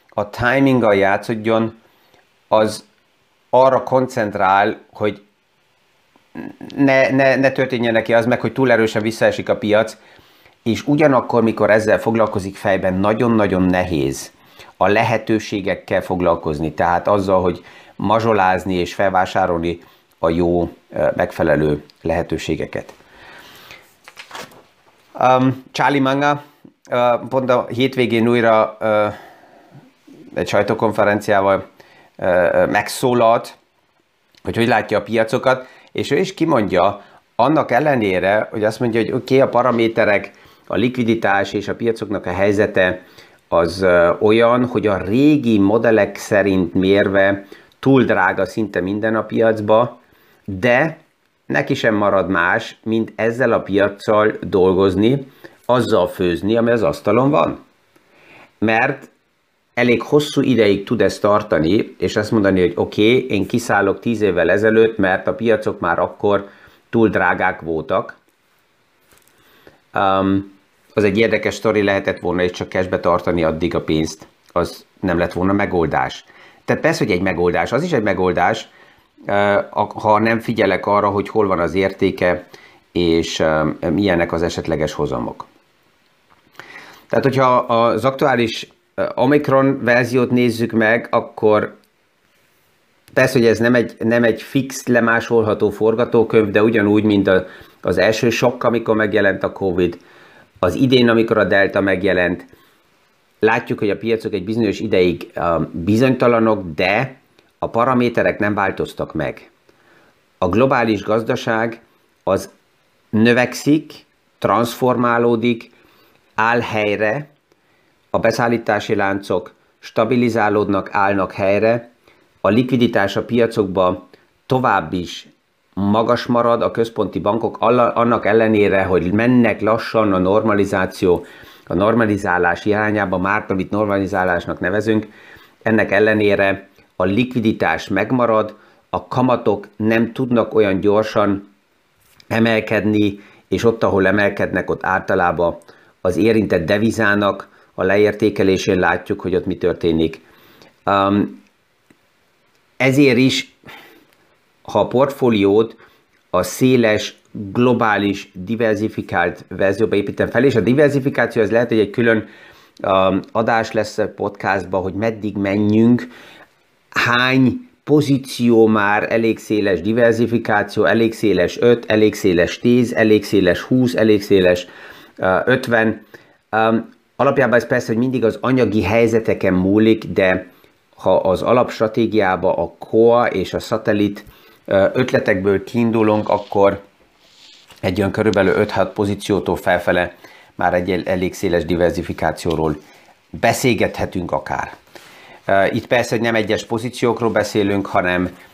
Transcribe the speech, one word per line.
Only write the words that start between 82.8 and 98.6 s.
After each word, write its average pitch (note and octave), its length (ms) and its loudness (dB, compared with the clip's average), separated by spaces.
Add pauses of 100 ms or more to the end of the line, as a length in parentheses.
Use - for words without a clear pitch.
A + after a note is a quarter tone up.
és, E2 480 0
ö, D#2 300 0 (220)
milyenek F2 400 0
az E2 120 -2
esetleges D#2+ 500 -4
hozamok. B1+ 520 -8 (1600)
Tehát, A#2 140 2
hogyha B2+ 320 2
az A#2 500 0
aktuális, C3 640 -2 (280)
ö, G2 100 -2 (100)
Omicron C3+ 680 2
verziót B2 480 0
nézzük A#2+ 400 0
meg, A2+ 400 0
akkor G#2+ 640 0 (1400)
persze, B2+ 240 2
hogy A#2 100 4
ez A2+ 120 4
nem A#2+ 160 2
egy, A#2 240 0
nem A#2 240 2
egy A2+ 180 0
fix, - 460 -6
lemásolható A2+ 840 2
forgatókönyv, A2 800 0
de G#2 120 4
ugyanúgy, G#2+ 400 2
mint G2+ 240 2
a, F#2+ 180 2 (360)
az F#2 160 -2
első A2 320 2
sokk, A#2+ 340 0